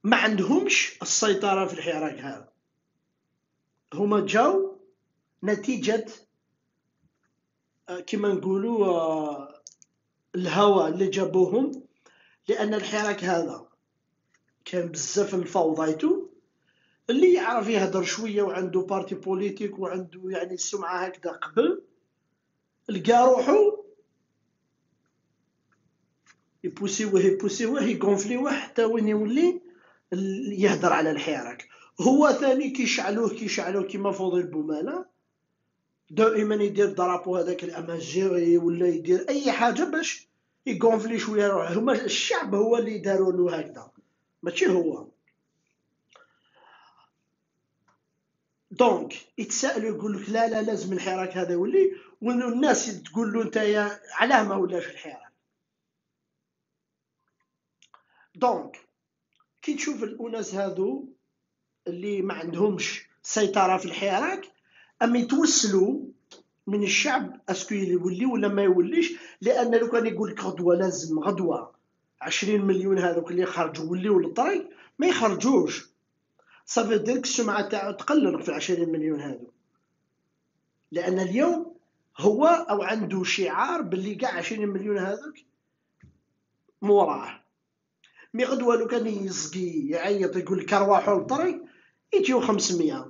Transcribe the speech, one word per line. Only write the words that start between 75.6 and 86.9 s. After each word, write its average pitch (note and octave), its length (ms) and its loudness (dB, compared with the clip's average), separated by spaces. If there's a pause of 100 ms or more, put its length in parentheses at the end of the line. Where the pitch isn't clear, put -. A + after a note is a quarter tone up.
صافي A3 320 0
ديرك A#3 260 0
السمعة G#3 460 -2
تاعو G3+ 220 -4
تقلل C#4 520 0
في E3+ 80 -4
عشرين E3 380 -2
مليون D#3 320 -2
هذو، B2 300 -12 (1400)
لأن F#3 280 -2
اليوم D4 560 0 (420)
هو G#3+ 280 4
أو E4 360 2
عنده F#3+ 420 -2
شعار G3+ 580 -2
باللي F#3+ 340 -4
كاع F3+ 220 -4
عشرين G#3 320 -4
مليون G3+ 280 -2
هذوك G3+ 380 -6 (1500)
موراه. F3 580 2 (920)